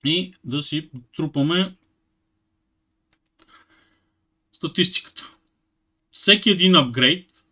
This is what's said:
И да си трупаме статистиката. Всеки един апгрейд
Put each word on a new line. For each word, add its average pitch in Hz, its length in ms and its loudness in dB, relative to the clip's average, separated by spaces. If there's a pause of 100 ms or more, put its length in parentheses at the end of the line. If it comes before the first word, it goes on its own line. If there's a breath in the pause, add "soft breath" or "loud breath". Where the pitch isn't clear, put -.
И 180 280 -2 (100)
да 143 200 -8
си 156 260 -8 (260)
трупаме 160 600 -2 (2750 soft breath)
статистиката. - 760 -6 (840)
Всеки 202 380 2
един 185 260 4
апгрейд 131 760 0